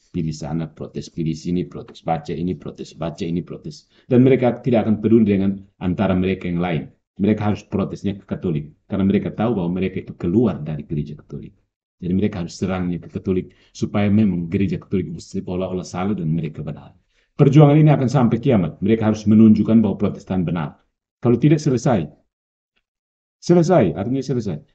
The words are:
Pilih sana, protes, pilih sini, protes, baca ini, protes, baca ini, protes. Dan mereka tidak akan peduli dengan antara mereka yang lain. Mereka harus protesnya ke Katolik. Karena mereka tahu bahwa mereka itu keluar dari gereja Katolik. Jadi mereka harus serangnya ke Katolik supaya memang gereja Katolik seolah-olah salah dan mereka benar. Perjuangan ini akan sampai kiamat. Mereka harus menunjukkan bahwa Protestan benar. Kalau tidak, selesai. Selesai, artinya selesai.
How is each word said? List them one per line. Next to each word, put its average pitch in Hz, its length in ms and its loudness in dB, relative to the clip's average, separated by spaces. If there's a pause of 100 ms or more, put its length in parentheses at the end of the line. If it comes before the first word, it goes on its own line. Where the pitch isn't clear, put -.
Pilih 80 240 -6
sana, 80 320 -8
protes, - 480 -14
pilih 78 240 -4
sini, 87 260 -4
protes, 76 380 -16
baca 82 320 -6
ini, 87 240 -6
protes, - 400 -16
baca 80 240 -8
ini, 85 240 -4
protes. - 400 -16 (240)
Dan 127 160 6
mereka 123 340 2
tidak 110 300 0
akan 107 80 2
peduli 107 400 4
dengan 98 240 -2 (160)
antara 92 400 0
mereka 92 320 -2
yang 87 100 -2
lain. 85 240 -2 (380)
Mereka 104 320 0
harus 95 100 -8
protesnya 98 540 -6
ke - 80 -20
Katolik. 156 480 -6 (160)
Karena 95 160 -2
mereka 98 240 0
tahu 104 320 -2
bahwa 87 160 -4
mereka 92 240 -4
itu - 160 -14
keluar 92 400 0
dari 76 260 -10
gereja 73 300 -8
Katolik. - 400 -18 (440)
Jadi 90 160 -6
mereka 95 320 -2
harus 82 80 -12
serangnya 90 480 -4
ke - 80 -20
Katolik - 460 -4 (180)
supaya 104 380 -2
memang 90 420 2
gereja 95 240 0
Katolik 85 400 -6
seolah-olah 92 680 -8
salah 95 260 -4
dan 87 160 -4
mereka 78 320 -6
benar. - 320 -14 (440)
Perjuangan 147 400 6
ini 151 160 6
akan 127 160 0
sampai 120 320 2
kiamat. 101 400 0
Mereka 110 320 2
harus 104 160 -2
menunjukkan 110 560 6
bahwa 95 160 0
Protestan 92 400 -4
benar. 82 400 -6 (400)
Kalau 120 160 4
tidak, 151 240 4
selesai. 120 480 0 (1300)
Selesai, 170 560 4
artinya 123 320 -4
selesai. 107 320 -4 (180)